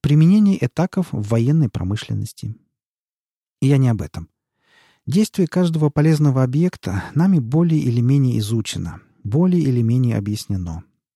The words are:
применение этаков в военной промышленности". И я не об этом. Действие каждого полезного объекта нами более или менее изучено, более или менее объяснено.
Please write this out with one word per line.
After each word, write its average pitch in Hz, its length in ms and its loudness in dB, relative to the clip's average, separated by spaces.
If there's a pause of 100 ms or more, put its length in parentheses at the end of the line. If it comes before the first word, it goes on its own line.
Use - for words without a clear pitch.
применение 185 640 4
этаков 175 480 -4
в 104 160 -6
военной 120 400 2
промышленности". 104 840 -6 (1080)
И 135 60 0
я 139 100 4
не 131 120 4
об 110 120 0
этом. 82 280 -12 (800)
Действие 190 400 0
каждого 160 440 0
полезного 147 520 2
объекта 127 600 -2 (100)
нами 180 240 4
более 156 420 0
или 120 200 0
менее 127 380 2
изучено, 104 600 -6 (220)
более 170 400 0
или 127 200 0
менее 117 340 0
объяснено. 98 680 -6 (320)